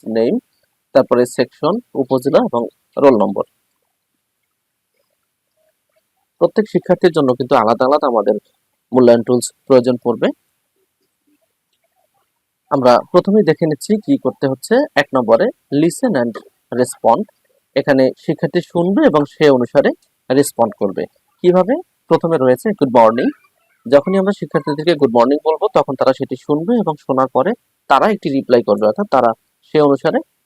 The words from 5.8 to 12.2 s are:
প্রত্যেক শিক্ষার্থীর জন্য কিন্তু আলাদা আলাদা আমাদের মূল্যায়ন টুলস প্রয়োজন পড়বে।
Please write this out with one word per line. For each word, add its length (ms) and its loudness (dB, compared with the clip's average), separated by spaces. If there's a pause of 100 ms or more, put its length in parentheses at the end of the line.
প্রত্যেক 320 0
শিক্ষার্থীর 420 0
জন্য 220 0
কিন্তু 220 -2
আলাদা 300 2
আলাদা 220 0
আমাদের 280 0 (580)
মূল্যায়ন 300 4
টুলস 240 -2 (180)
প্রয়োজন 380 2
পড়বে। 240 -2 (2500)